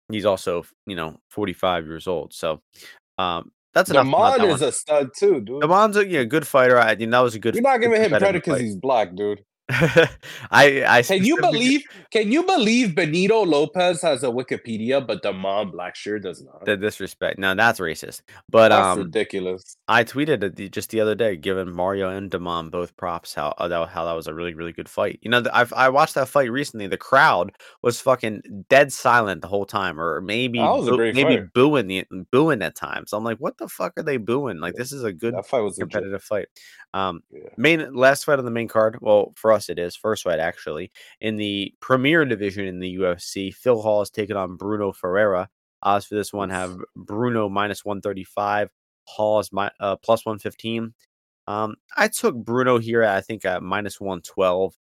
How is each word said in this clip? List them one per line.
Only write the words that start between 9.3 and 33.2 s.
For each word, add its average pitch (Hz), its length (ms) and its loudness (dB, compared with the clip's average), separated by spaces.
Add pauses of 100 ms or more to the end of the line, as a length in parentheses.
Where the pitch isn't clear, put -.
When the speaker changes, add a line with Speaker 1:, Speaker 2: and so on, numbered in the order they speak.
Speaker 1:
<laughs> - 0 -
I, 135 1200 4
I 120 160 6
Speaker 2:
Can 190 220 2
you 269 100 4
Speaker 1:
specifically 339 60 -2
Speaker 2:
believe, 269 420 2 (300)
can 214 180 2
you 320 140 2
believe 240 500 2
Benito 185 500 2
Lopez 170 560 2
has 143 220 0
a 139 60 0
Wikipedia, 120 760 -2
but 110 200 -6
Damon 98 480 -2
Blackshear 90 500 -8
does 90 180 -10
not? - 240 -20
Speaker 1:
The 104 120 0
disrespect. 95 640 -6
No, 95 120 0
that's 110 280 2
racist. - 420 -8 (260)
But, 110 200 8
Speaker 2:
That's 104 180 6
Speaker 1:
um, 104 200 2
Speaker 2:
ridiculous. 92 720 -6 (120)
Speaker 1:
I 113 160 4
tweeted 135 400 -2
it 92 100 -6
the, 98 140 -12
just 101 220 -10
the 110 100 -2
other 107 160 2
day, 104 200 0
giving 92 380 -4
Mario 92 360 -2
and 98 200 -8
Damon 85 400 -6
both 87 260 -8
props, 85 380 -8
how, 76 240 -4
uh, - 80 -4
that, 85 220 -2
how 85 160 -8
that 85 80 -4
was 80 160 -8
a 78 60 -10
really, 85 200 -8
really 85 180 -10
good 85 160 -14
fight. - 320 -4
You 110 120 -4
know, 123 80 4
the, 117 160 -2
I've, 120 160 2
I 127 160 4
watched 143 260 2
that 135 140 -2
fight 131 240 0
recently. 120 340 -6
The 92 100 -4
crowd 127 540 4 (320)
was 120 180 0
fucking 107 720 -4
dead 139 220 6
silent 113 500 2
the 87 60 -12
whole 98 180 -2
time, 92 340 -4
or 82 200 -2
maybe 117 400 -2
Speaker 2:
That 147 100 2
was 226 160 0
a 117 60 2
Speaker 1:
boo-, 127 40 2
Speaker 2:
great 113 200 0
Speaker 1:
maybe 139 220 4
Speaker 2:
fight. 95 160 -10
Speaker 1:
booing 131 340 4
the, 92 160 -4 (260)
booing 135 320 2
at 80 140 -6
times. - 360 -10
I'm 107 120 -6